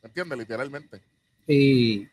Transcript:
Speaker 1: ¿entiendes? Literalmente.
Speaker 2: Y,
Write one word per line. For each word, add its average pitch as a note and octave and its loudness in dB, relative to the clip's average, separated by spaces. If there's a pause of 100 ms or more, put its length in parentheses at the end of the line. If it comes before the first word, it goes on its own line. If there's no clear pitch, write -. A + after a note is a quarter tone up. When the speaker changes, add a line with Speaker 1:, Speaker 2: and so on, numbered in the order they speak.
Speaker 1:
¿entiendes? C#3+ -10
Literalmente. A#2+ -12 (460)
Speaker 2:
Y, C3 2